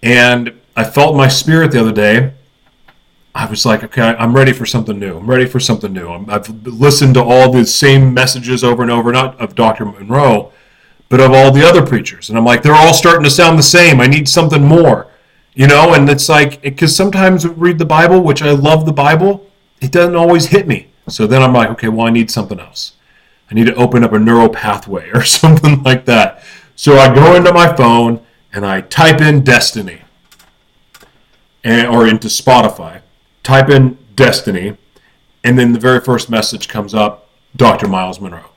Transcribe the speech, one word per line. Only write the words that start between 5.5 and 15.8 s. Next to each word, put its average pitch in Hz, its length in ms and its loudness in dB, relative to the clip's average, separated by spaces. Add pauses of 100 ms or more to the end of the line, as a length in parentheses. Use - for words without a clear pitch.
something 104 340 -6
new. 87 160 -12
I'm, 90 200 -14
I've 104 200 -8 (160)
listened 127 480 0
to 127 100 2
all 127 280 4
the 123 140 2
same 135 480 2
messages 123 500 -4
over 120 180 0
and 120 100 -2
over, 117 200 -2
not 131 280 -4
of 113 160 -10
Doctor 110 300 -2
Monroe, 107 680 -4 (560)
but 127 140 0
of 131 100 4
all 135 200 6
the 139 160 4
other 180 180 4
preachers." - 440 -8
And 110 80 -6
I'm 113 60 0
like, 120 180 0
"They're 147 140 2
all 160 180 4
starting 165 300 2
to 147 60 2
sound 165 280 2
the 147 60 2
same. 165 380 2
I 123 60 2
need 143 200 0
something 156 360 0
more." 156 440 2 (460)
You 135 140 2
know, 151 260 4